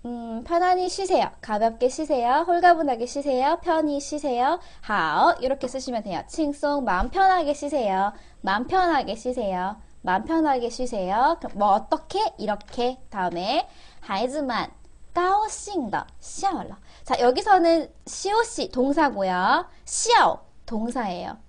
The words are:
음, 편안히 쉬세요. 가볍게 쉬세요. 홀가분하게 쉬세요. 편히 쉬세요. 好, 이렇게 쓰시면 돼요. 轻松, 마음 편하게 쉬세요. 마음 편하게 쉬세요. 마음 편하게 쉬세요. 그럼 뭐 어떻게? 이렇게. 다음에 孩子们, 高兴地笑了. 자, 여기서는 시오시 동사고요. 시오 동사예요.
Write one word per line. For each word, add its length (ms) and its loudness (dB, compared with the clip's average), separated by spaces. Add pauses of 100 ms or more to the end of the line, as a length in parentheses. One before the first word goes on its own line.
음, 380 -10
편안히 460 2
쉬세요. 420 0 (100)
가볍게 480 0
쉬세요. 580 0
홀가분하게 600 4
쉬세요. 540 0
편히 380 0
쉬세요. 600 0 (220)
好, 600 2
이렇게 260 -2
쓰시면 360 -6
돼요. 240 -6
轻松, 580 -2
마음 240 0
편하게 440 4
쉬세요. 600 0 (280)
마음 260 -2
편하게 480 2
쉬세요. 600 -4 (260)
마음 200 0
편하게 460 0
쉬세요. 720 0
그럼 180 -10
뭐 160 4
어떻게? 640 -2
이렇게. 600 -4 (120)
다음에 580 -2 (320)
孩子们, 680 -4 (440)
高兴地笑了. 1600 -2 (260)
자, 160 -2
여기서는 720 4 (140)
시오시 680 -2
동사고요. 960 2 (180)
시오 540 2 (260)
동사예요. 720 -6 (120)